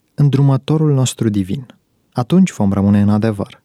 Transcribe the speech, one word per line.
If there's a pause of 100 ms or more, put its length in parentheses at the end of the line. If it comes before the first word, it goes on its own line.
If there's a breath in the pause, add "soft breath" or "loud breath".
(140)
îndrumătorul
nostru
divin. (460)
Atunci
vom
rămâne
în
adevăr.